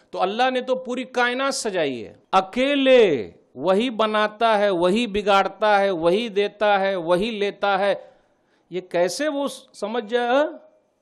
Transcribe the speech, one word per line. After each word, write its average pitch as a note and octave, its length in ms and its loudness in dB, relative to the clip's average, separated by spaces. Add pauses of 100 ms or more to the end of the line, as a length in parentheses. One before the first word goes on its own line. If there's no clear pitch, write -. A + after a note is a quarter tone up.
(120)
तो F3+ 60 -8
अल्लाह G#3+ 320 0
ने B3+ 120 -2
तो B3+ 120 -4
पूरी B3+ 300 -6
कायनात B3+ 480 -2
सजाई D#3 480 -4
है, F2+ 220 -18 (100)
अकेले B3 1040 2 (220)
वही F#3+ 340 0
बनाता G#3+ 640 0
है, G3+ 140 2
वही F#3 360 2
बिगाड़ता G3+ 720 2
है, G3 120 2
वही F3+ 380 0
देता G3+ 500 0
है, G3 180 0
वही F3+ 340 0
लेता G3+ 460 -2
है। G3 360 -2 (600)
ये F3 80 -6
कैसे F3+ 480 -2
वो C#4 200 -4
समझ - 560 -8
जाए, A#3+ 240 -2
अ, D4 400 -2 (340)